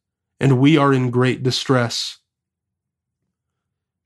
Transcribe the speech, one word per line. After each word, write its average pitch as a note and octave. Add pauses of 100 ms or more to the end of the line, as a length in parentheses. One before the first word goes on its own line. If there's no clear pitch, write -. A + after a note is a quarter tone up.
(400)
and C3+
we D3
are C#3
in B2+
great B2
distress. B2 (1900)